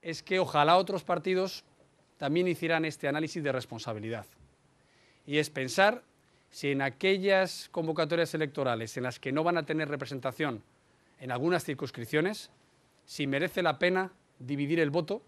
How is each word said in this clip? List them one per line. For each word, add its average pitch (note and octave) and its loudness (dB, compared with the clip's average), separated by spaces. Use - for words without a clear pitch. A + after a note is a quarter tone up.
es E3 -8
que F#3 0
ojalá D3+ 6
otros F#3+ 0
partidos F#3 -2
también D#3+ 2
hicieran E3 0
este D3+ -4
análisis D#3 -2
de C#3 0
responsabilidad. A2+ -6
Y D3 0
es D3+ 0
pensar F#3+ 2
si - -2
en C#3 2
aquellas F#3+ 2
convocatorias D#3+ 0
electorales C3 -2
en B2+ -4
las B2+ -6
que C3 -4
no D3+ 0
van E3+ 2
a D#3 -4
tener D#3 -2
representación C3+ -4
en B2+ -8
algunas D#3 0
circunscripciones, D3 -2
si - -4
merece D3+ 0
la D#3 2
pena F#3 2
dividir C#3+ -2
el D#3 4
voto E3 -2